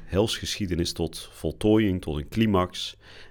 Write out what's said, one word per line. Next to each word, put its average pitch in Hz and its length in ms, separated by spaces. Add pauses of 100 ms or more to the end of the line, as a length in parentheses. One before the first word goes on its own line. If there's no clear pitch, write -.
helsgeschiedenis 90 920
tot - 380
voltooiing, 104 720
tot 73 160
een 73 120
climax. 101 680 (320)